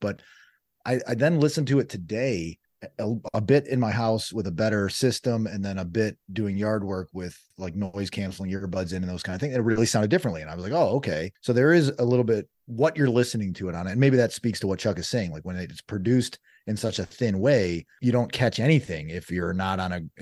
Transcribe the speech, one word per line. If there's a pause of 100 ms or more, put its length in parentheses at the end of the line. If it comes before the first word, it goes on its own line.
But (640)
I,
I
then
listened
to
it
today (420)
a, (220)
a
bit
in
my
house
with
a
better
system,
and
then
a
bit (160)
doing
yard
work
with, (220)
like,
noise
canceling
earbuds
in
and
those
kind
of
things.
It
really
sounded
differently.
And
I
was
like,
"Oh,
okay." (120)
So
there
is
a
little
bit (180)
what
you're
listening
to
it
on.
And
maybe
that
speaks
to
what
Chuck
is
saying.
Like,
when
it's
produced (300)
in
such
a
thin
way, (160)
you
don't
catch
anything
if
you're
not
on
a, (220)